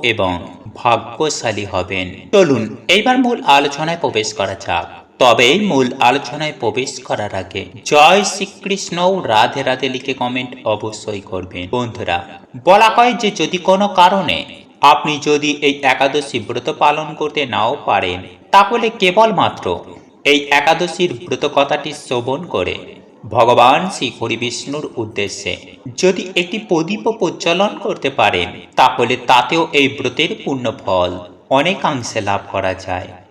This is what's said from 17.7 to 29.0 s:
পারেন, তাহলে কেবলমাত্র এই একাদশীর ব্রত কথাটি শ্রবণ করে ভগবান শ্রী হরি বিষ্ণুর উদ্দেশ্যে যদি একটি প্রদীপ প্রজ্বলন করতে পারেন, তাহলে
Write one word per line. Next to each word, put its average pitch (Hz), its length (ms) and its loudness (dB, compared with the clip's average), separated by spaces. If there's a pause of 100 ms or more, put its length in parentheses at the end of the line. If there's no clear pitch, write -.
পারেন, 92 360 0 (300)
তাহলে 220 380 4
কেবলমাত্র 180 920 0 (440)
এই 143 160 4 (120)
একাদশীর 165 640 0
ব্রত 123 420 -4
কথাটি 147 380 0
শ্রবণ 131 500 -6
করে 92 340 -4 (520)
ভগবান 120 600 4
শ্রী 135 220 -6 (100)
হরি 113 160 -2
বিষ্ণুর 139 600 -8
উদ্দেশ্যে 101 600 -6 (400)
যদি 185 380 0
একটি 175 220 -4
প্রদীপ 180 540 -2
প্রজ্বলন 185 720 -2
করতে 185 260 -4
পারেন, 87 420 0 (240)
তাহলে 123 420 2